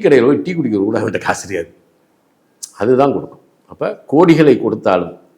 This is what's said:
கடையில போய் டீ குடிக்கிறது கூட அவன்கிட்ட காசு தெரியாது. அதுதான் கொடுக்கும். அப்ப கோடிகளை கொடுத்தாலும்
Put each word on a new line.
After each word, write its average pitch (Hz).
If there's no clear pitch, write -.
கடையில 135
போய் 156
டீ 180
குடிக்கிறது 110
கூட 113
அவன்கிட்ட 104
காசு -
தெரியாது. 87
அதுதான் 127
கொடுக்கும். -
அப்ப 170
கோடிகளை 156
கொடுத்தாலும் 95